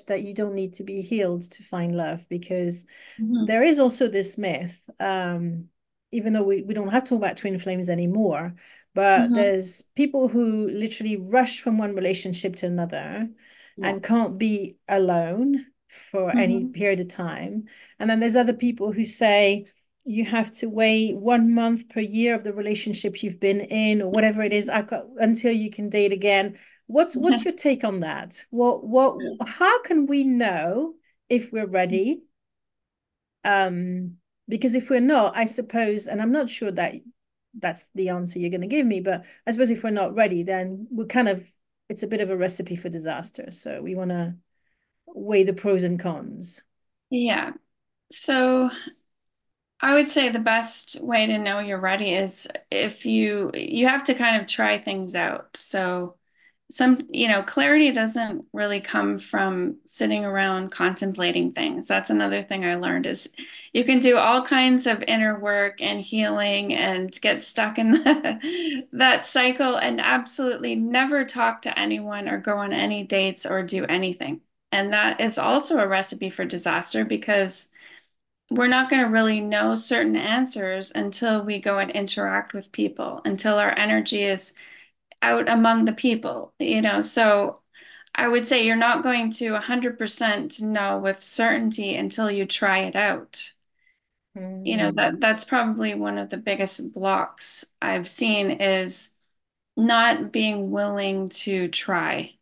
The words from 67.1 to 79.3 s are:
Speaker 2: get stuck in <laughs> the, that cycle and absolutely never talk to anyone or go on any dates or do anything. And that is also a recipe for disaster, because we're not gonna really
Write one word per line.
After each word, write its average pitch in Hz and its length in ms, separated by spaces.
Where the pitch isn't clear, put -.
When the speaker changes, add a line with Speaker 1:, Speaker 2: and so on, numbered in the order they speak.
Speaker 2:
get - 220
stuck 220 340
in 220 140
<laughs> 311 120
the, 302 880
that 247 340
cycle 254 500
and 233 260
absolutely 247 720
never 262 480
talk 226 380
to - 160
anyone 208 500
or 202 100
go 208 200
on 202 160
any 202 300
dates 190 420
or 190 160
do 185 240
anything. 180 560
And 202 200
that 214 300
is 220 160
also 294 400
a 202 100
recipe 190 420
for 185 140
disaster, 180 640
because 208 640
we're 240 180
not 262 220
gonna 262 180
really 220 320